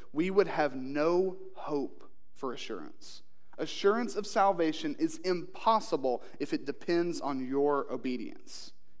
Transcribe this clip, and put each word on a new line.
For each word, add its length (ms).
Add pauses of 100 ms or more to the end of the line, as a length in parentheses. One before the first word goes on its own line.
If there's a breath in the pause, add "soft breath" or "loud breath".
(120 loud breath)
we 180
would 180
have 280
no 640 (160)
hope 500 (300)
for 180
assurance. 680 (360 soft breath)
Assurance 580
of 100
salvation 720
is 220
impossible 1040 (160 loud breath)
if 120
it 140
depends 560
on 260
your 440
obedience, 840 (280)